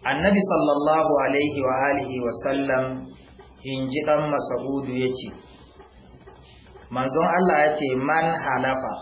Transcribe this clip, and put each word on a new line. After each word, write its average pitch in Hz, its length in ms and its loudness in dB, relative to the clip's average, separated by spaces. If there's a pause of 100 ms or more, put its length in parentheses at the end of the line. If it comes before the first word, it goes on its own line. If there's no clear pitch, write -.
Annabi 170 360 2
sallallahu 156 720 2 (120)
alaihi 143 360 0
wa 127 140 0 (140)
alihi 127 320 -2
wa 117 120 -2 (120)
sallam, 135 400 0 (800)
in 131 260 -4
ji 139 160 -2
ɗan 151 240 2
Mas'udu 131 640 -4
ya 127 160 -2
ce, 117 220 -6 (1600)
manzon 135 340 0
Allah 170 340 4
ya 151 140 6
ce, 151 240 -2
"Man 156 300 2 (100)
halafa" 131 640 -2